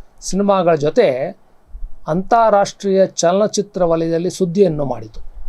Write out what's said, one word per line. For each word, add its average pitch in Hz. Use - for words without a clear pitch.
ಸಿನಿಮಾಗಳ 190
ಜೊತೆ 151
ಅಂತಾರಾಷ್ಟ್ರೀಯ 196
ಚಲನಚಿತ್ರ 196
ವಲಯದಲ್ಲಿ 165
ಸುದ್ದಿಯನ್ನು 170
ಮಾಡಿತು. 110